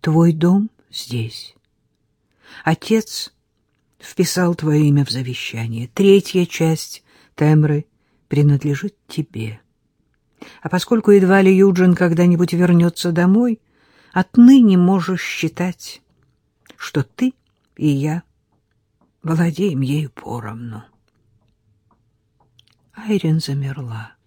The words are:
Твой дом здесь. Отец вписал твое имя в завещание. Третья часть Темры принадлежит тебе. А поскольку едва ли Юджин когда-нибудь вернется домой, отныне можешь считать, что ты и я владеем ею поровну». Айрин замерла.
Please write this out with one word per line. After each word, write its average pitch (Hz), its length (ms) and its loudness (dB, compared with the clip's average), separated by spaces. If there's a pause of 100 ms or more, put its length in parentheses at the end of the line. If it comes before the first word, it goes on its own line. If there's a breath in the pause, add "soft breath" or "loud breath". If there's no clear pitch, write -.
Твой 165 320 2
дом 180 380 0 (200)
здесь. - 640 -12 (1080 loud breath)
Отец - 680 -4 (720)
вписал 180 520 -2
твое 151 300 0
имя 143 200 2
в - 60 -8
завещание. 117 800 -10
Третья 190 580 2
часть - 580 -6 (300 soft breath)
Темры 151 520 0 (420)
принадлежит 143 680 -2 (100)
тебе. 110 540 -12 (1000 loud breath)
А - 80 -14
поскольку 208 440 0
едва 196 280 6
ли 190 140 6
Юджин 185 400 4
когда-нибудь 175 580 2
вернется 175 600 0
домой, 202 480 0 (520 soft breath)
отныне 240 640 6
можешь 180 460 0
считать, - 800 -8 (720)
что - 280 -6
ты - 300 -6 (420)
и 151 120 -2
я 151 340 -2 (1000)
владеем 165 580 -4
ею 139 300 -4
поровну». 113 760 -14 (2000)
Айрин 196 460 -2
замерла. 135 720 -10 (120)